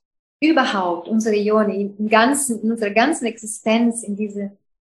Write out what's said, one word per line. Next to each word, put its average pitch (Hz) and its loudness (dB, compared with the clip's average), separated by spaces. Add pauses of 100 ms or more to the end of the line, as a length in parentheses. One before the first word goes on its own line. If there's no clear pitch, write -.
(420)
überhaupt, 208 0
unsere 220 0
Yoni 202 0
im 214 -4
Ganzen, 233 2
in 220 0
unserer 226 -2
ganzen 254 0
Existenz, 226 -2
in 208 -8
diese, 202 -8 (340)